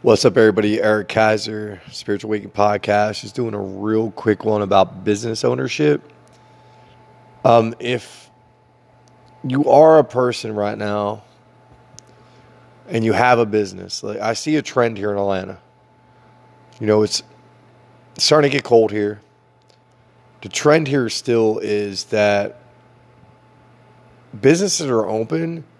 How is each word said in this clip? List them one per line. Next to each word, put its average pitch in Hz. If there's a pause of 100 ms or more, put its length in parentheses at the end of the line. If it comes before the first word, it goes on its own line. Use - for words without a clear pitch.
What's 120
up, 104
everybody? 107
Eric 107
Kaiser, 107
Spiritual 104
Awakening 104
Podcast. 104
Just 104
doing 117
a 104
real 107
quick -
one 107
about 95
business 110
ownership. 131 (1400)
Um, 117
if - (1160)
you 131
are 156
a 135
person 120
right 104
now 104 (1700)
and 117
you 110
have 120
a 117
business, 95
like, 104
I 110
see 151
a 139
trend 117
here 104
in 101
Atlanta. 95 (1200)
You 110
know, 107
it's - (960)
starting 147
to 139
get 131
cold 113
here. 104 (1200)
The 98
trend 151
here 135
still 110
is 104
that 104 (1800)
businesses 165
are 113
open 156 (160)